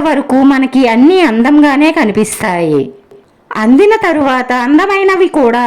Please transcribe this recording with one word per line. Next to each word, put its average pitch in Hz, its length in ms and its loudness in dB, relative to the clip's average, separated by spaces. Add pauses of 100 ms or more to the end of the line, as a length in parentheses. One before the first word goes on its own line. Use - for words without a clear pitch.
వరకు 285 300 -2 (140)
మనకి 262 300 0 (120)
అన్నీ 294 260 4 (100)
అందంగానే 285 600 2 (100)
కనిపిస్తాయి. 196 840 -2 (720)
అందిన 269 420 2 (120)
తరువాత 262 460 -2 (140)
అందమైనవి 381 640 0 (100)
కూడా 240 280 0